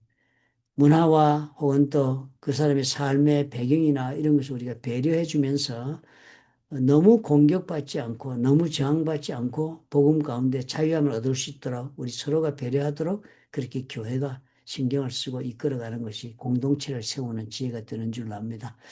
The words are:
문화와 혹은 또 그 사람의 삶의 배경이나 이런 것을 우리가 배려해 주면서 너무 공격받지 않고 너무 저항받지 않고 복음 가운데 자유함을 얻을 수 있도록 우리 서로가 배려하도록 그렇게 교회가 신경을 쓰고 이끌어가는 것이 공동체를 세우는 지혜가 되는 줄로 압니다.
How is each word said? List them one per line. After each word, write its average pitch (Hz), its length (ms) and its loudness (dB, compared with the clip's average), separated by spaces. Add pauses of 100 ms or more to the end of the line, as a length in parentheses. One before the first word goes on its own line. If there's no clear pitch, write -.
(760)
문화와 151 840 6
혹은 139 300 2
또 135 400 0 (180)
그 143 60 0
사람의 139 320 2
삶의 143 640 2
배경이나 131 640 0
이런 151 240 2
것을 135 160 -2
우리가 123 280 -8
배려해 143 440 0
주면서 139 760 -2 (680)
너무 151 540 6
공격받지 151 760 2
않고 120 380 -8
너무 143 340 4
저항받지 151 640 -2
않고 143 580 -6
복음 147 320 4
가운데 127 400 -2
자유함을 156 480 0
얻을 120 240 -2
수 131 160 -6
있도록 127 460 -8
우리 123 160 -8
서로가 151 420 -2
배려하도록 143 720 -4 (260)
그렇게 127 380 -8
교회가 131 520 -6 (240)
신경을 131 460 -4
쓰고 127 300 -8
이끌어가는 120 640 -6
것이 113 340 -12
공동체를 127 640 -2
세우는 113 480 -8
지혜가 120 340 -8
되는 113 280 -6
줄로 110 240 -10
압니다. 113 400 -10 (160)